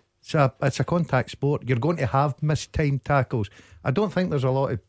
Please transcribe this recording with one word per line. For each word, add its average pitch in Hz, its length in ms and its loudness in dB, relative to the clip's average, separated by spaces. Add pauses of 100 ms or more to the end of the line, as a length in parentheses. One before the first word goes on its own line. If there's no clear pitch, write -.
(240)
It's - 100 -10
a, 147 180 4 (120)
it's 135 160 0
a 143 40 0
contact 165 460 0
sport. 139 400 -4
You're 127 80 2
going 156 200 0
to 139 100 -2
have 139 340 0
missed 151 320 -2
time 143 240 0
tackles. 127 540 0 (320)
I 139 80 0
don't 196 200 0
think 180 200 0
there's 139 120 0
a 131 60 2
lot 135 220 0
of 110 180 -4